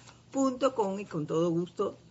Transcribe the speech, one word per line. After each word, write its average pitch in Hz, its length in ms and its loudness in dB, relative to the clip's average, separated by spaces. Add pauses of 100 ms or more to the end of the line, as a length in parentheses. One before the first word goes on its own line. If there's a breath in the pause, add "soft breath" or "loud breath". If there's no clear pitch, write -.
(300 loud breath)
punto 269 440 2
com 196 240 0
y 208 60 -8
con 160 220 -4
todo 165 240 2
gusto 175 480 -2 (120)